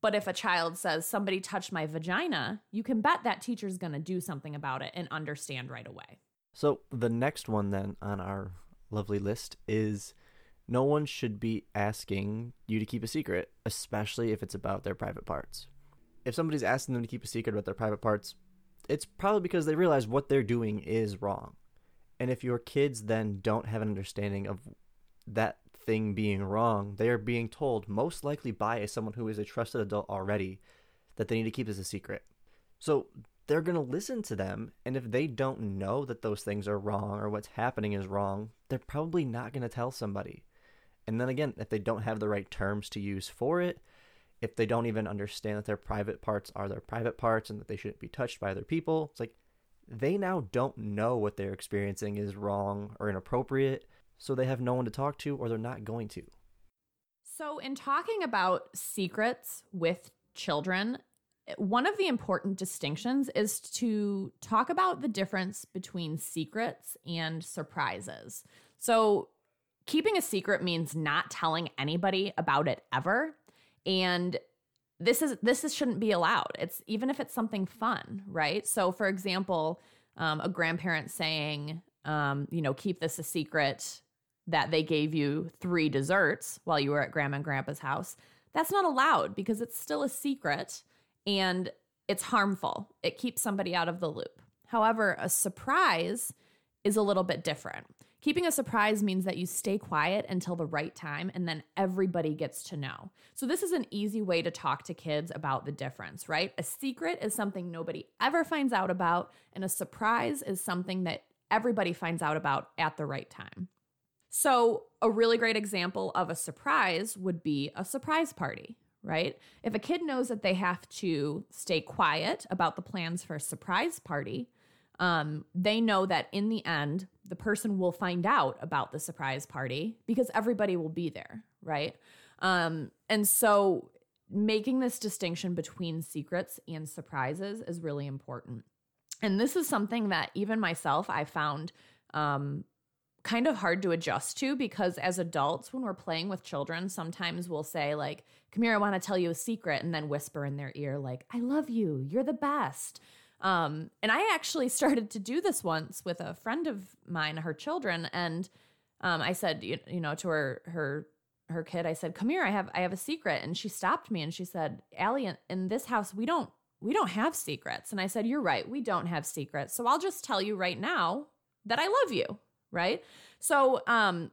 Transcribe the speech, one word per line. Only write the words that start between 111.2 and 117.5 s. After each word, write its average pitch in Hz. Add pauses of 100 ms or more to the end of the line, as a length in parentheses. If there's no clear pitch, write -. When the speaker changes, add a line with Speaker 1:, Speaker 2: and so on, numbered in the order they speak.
Speaker 1:
everybody 214
finds 170
out 151
about 139 (100)
at 156
the 151
right 139
time. - (640)
So 240 (180)
a 226
really 226
great 226
example 190
of 175
a 170
surprise 196
would 185
be 143